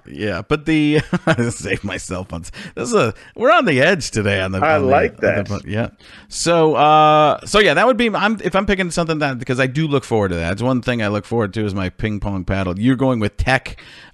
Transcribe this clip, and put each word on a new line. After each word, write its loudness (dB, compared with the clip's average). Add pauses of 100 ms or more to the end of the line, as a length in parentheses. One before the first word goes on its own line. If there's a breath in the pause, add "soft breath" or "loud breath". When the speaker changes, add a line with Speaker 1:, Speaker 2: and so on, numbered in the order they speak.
Speaker 1:
yeah, -6
but -4
the, 2 (120)
<laughs> -6
I 0
saved -6
myself -8
on -10
s-, -16 (240 loud breath)
this -8
is -4
a, 2 (200 loud breath)
we're 2
on 4
the 2
edge 2
today 0
on -4
the, -2
Speaker 2:
I 2
Speaker 1:
on 2
the, 0
Speaker 2:
like 2
Speaker 1:
on -20
the -2
Speaker 2:
that. -2
Speaker 1:
bu-, -8
yeah. -4 (400 loud breath)
So, 2
uh, 6
so 2
yeah, 4
that 4
would 4
be, 0
I'm, 0
if -2
I'm 0
picking -2
something -2
that, -2
because -4
I 2
do -2
look 0
forward 0
to -2
that. -2
It's -4
one 0
thing -2
I -2
look -4
forward -4
to -4
is -4
my -4
ping -6
pong -6
paddle. -4
You're 2
going 0
with -4
tech. -2 (340 loud breath)